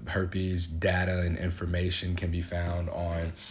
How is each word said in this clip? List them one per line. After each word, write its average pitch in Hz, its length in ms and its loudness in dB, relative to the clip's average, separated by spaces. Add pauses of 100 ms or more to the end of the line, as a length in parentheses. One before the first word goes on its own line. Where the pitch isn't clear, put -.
herpes 92 600 0
data 90 520 2
and 87 180 2
information 90 760 0
can 85 160 0
be 85 120 0
found 87 480 -2
on, 85 420 -2 (180)